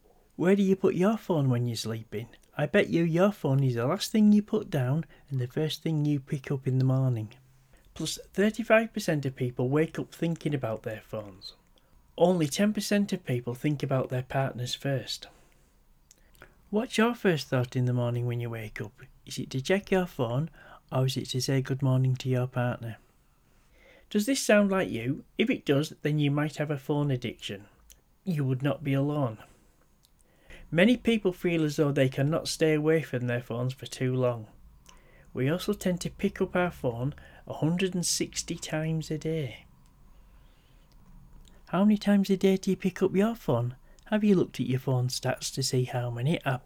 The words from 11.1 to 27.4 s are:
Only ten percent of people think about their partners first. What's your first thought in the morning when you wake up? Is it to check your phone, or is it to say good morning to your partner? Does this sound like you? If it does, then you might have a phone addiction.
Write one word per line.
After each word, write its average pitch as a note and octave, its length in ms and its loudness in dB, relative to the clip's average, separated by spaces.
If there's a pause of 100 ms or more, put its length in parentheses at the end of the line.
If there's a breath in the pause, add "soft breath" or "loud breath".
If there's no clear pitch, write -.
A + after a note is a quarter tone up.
Only E3+ 280 4
ten G3+ 260 0
percent G3+ 420 0
of F#3 120 -6
people B2 300 -4
think D3 260 -2
about C3 280 -2
their B2+ 120 -4
partners B2+ 540 -4
first. - 520 -6 (1400 soft breath)
What's G#3+ 280 -2
your A#3 180 4
first E3 320 0
thought B2 280 0
in B2 100 2
the B2 80 2
morning A#2+ 340 -2
when A#2+ 120 -4
you A#2+ 100 -4
wake A2+ 320 -10
up? G#2+ 100 -8 (340)
Is - 140 -12
it - 120 -8
to C3 100 -4
check G3 280 0
your F#3 160 2
phone, C3 440 -2 (420 loud breath)
or C3 140 2
is C3 120 -2
it - 120 -8
to B2+ 120 -2
say C3+ 200 0
good C3 200 -4
morning C3 360 2
to C3 120 -6
your B2+ 180 0
partner? B2 500 -4 (1120 soft breath)
Does G#3 160 0
this C4+ 160 0
sound G#3 280 6
like F#3+ 200 0
you? A2+ 340 -4 (140)
If A3+ 120 2
it - 160 -2
does, D3 280 2 (100)
then D3+ 160 0
you D3 100 4
might D3 280 -2
have D3+ 120 -2
a D3 80 -2
phone D3 320 0
addiction. A2 560 -6 (580)